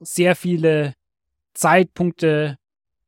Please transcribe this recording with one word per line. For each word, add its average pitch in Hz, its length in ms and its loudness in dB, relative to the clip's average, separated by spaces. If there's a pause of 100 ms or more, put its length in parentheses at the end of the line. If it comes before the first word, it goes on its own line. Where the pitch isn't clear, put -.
sehr 175 360 -2
viele 160 580 -2 (600)
Zeitpunkte 160 1000 0 (520)